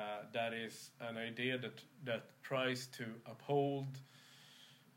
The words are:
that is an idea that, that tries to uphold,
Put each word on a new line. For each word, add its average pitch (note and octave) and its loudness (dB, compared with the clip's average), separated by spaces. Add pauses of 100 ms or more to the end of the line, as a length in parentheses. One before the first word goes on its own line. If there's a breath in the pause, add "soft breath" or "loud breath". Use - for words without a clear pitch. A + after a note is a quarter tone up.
(320)
that A#2 4
is A2+ -6 (100)
an A#2 -4
idea A#2 2
that, A#2 -6 (240)
that A#2 0 (160)
tries B2+ 2
to - -8 (260)
uphold, C#3 2 (960 loud breath)